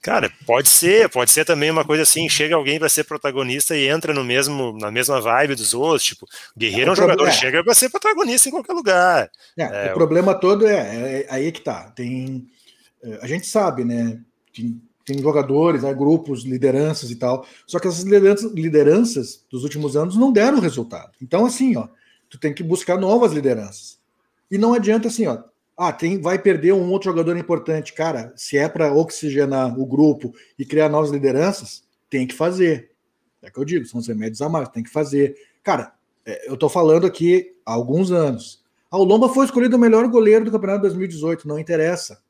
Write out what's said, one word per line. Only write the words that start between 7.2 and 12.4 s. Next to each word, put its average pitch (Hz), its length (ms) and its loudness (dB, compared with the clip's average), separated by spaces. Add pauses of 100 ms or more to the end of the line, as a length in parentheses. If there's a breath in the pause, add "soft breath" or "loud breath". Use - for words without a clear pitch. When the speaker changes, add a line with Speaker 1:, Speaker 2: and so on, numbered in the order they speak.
Speaker 2:
é. 151 40 2
Speaker 1:
chega 131 300 0
pra 226 120 2
ser 254 160 2
protagonista 311 580 0
em 262 40 -10
qualquer 320 200 -8
lugar. 180 580 2 (280 soft breath)
Speaker 2:
É, 101 300 -4
Speaker 1:
É, - 20 -4
Speaker 2:
o 95 40 -6
problema 170 400 2
todo 202 320 2
é, 208 80 4
é, 127 460 -4
é 139 80 -6
aí 139 240 -4
que - 80 -16
tá, 98 300 -10
tem, 127 560 -10 (560 soft breath)